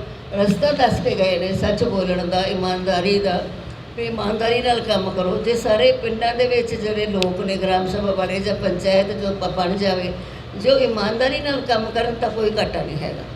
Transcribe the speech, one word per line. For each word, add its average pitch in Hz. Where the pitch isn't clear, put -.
ਰਸਤਾ 202
ਦੱਸ 262
ਕੇ 247
ਗਏ 190
ਨੇ 190
ਸੱਚ 208
ਬੋਲਣ 180
ਦਾ, 180
ਇਮਾਨਦਾਰੀ 185
ਦਾ, 185
ਵੀ 233
ਇਮਾਨਦਾਰੀ 226
ਨਾਲ 240
ਕੰਮ 196
ਕਰੋ। 185
ਜੇ 233
ਸਾਰੇ 226
ਪਿੰਡਾਂ 233
ਦੇ 247
ਵਿੱਚ 233
ਜਿਹੜੇ 214
ਲੋਕ 190
ਨੇ, 196
ਗ੍ਰਾਮ 185
ਸਭਾ 202
ਬਣੇ 185
ਜਾਂ 196
ਪੰਚਾਇਤ 190
ਜੋ 196
ਪ-, 180
ਬਣ 180
ਜਾਵੇ, 180
ਜੋ 262
ਇਮਾਨਦਾਰੀ 233
ਨਾਲ 285
ਕੰਮ 226
ਕਰਨ 233
ਤਾਂ 233
ਕੋਈ 214
ਘਾਟਾ 175
ਨਹੀਂ 143
ਹੈਗਾ। 151